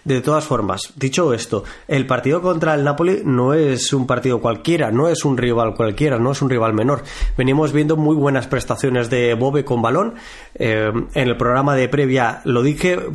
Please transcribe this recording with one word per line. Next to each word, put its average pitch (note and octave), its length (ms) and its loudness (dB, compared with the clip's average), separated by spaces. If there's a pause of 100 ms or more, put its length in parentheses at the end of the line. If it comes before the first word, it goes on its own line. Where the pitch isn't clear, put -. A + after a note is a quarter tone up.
De C3 160 0
todas D3 240 0
formas, G2+ 520 -4
dicho C#3 360 0
esto, G#2+ 320 -4 (240)
el C3+ 180 0
partido C#3 360 0
contra E3 320 0
el C#3+ 100 0
Napoli E3+ 400 0
no C3 300 2
es C#3+ 400 0
un C3 120 0
partido B2 360 0
cualquiera, B2 480 0
no C3 180 2
es D#3+ 160 -2
un C3+ 140 0
rival A#2 360 0
cualquiera, A#2 440 0
no B2 140 2
es C#3 100 -4
un C3+ 80 0
rival A2+ 240 2
menor. A#2 280 0 (360)
Venimos C#3+ 340 2
viendo D3+ 240 2
muy D#3 200 2
buenas C#3 320 0
prestaciones B2 600 0
de A#2+ 240 2
Bobe C3+ 320 0
con A#2+ 160 0
balón. D#3+ 320 0 (420)
Eh, A2 380 0 (220)
en C3 140 2
el A#2 100 0
programa C3 360 2
de C3 140 2
previa B2+ 560 0
lo B2 180 2
dije, E3 360 0 (160)